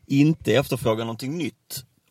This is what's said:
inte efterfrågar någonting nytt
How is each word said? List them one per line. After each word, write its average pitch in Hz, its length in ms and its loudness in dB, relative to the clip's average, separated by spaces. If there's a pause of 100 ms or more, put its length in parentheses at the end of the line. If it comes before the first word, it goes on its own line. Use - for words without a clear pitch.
inte 143 460 2
efterfrågar 117 520 0
någonting 127 320 -6
nytt - 460 -8 (280)